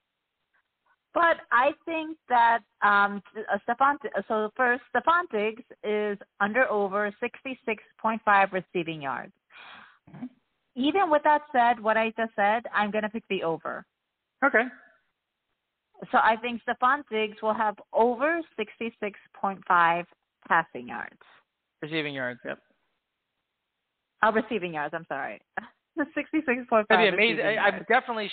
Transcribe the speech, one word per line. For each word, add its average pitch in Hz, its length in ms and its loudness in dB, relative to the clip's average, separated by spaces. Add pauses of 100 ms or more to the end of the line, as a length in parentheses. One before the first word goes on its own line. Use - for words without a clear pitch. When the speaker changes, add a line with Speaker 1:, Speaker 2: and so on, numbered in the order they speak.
(1120)
Speaker 1:
but 330 240 4 (140)
I 254 200 4 (140)
think 320 320 -8 (100)
that, 233 320 4 (220)
um, 202 400 2 (160)
uh, 208 280 -4
Stephon, 269 300 2 (320)
so 214 300 -2
first, 254 240 2 (120)
Stephon 330 380 0
Diggs 220 320 -4 (180)
is 208 360 -2 (240)
under 214 280 2
over 202 400 0 (120)
sixty-six 240 600 -8 (200)
point 220 240 -2
five 196 260 6
receiving 165 500 -6
yards. 135 300 -8 (840)
Speaker 2:
Mm-hmm. - 120 -14 (500)
Speaker 1:
Even 311 340 2
with 294 140 4
that 294 200 4 (100)
said, 240 280 2
what 214 140 2
I 226 220 0
just 220 180 -6
said, 214 280 2 (100)
I'm 208 180 0
gonna 214 180 -2
pick 226 200 -8
the 190 140 -2
over. 151 420 -6 (580)
Speaker 2:
Okay. 254 200 4 (1500)
Speaker 1:
So 262 60 4
I 220 180 4
think 233 320 -8
Stephon 254 420 0
Diggs 214 320 -4
will 214 120 0
have 214 220 -2 (180)
over 247 480 2 (160)
sixty-six 214 600 -8 (220)
point 190 300 -6
five 175 360 4 (440)
passing 143 400 0
yards. - 260 -12 (680)
Speaker 2:
Receiving 151 320 -6
yards, 123 320 -8
yep. 143 140 -10 (1600)
Speaker 1:
Oh, 220 80 4
receiving 208 440 -4
yards, 151 180 -6
I'm 165 140 -10
sorry. 135 340 -8 (160)
<laughs> - 560 -10
Sixty-six 285 460 -4 (100)
point 214 180 2
five 196 120 4
Speaker 2:
That'd 196 120 4
be 180 60 0
amazing. 214 200 2
Speaker 1:
receiving 214 220 -2
Speaker 2:
I, 175 60 -2
I'm 196 80 4
Speaker 1:
yards. 180 160 -8
Speaker 2:
definitely 226 440 0